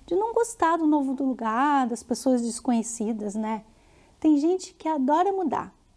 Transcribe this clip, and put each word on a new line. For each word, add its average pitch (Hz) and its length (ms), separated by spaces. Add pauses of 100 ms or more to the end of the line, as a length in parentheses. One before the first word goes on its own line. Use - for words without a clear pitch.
de 349 120
não 440 180
gostar 349 440
do 330 100
novo 285 360
lugar, 262 600
das 233 160
pessoas 247 400
desconhecidas, 220 920
né? 220 280 (560)
Tem 311 200
gente 349 340
que - 140
adora 311 440
mudar, 370 400 (260)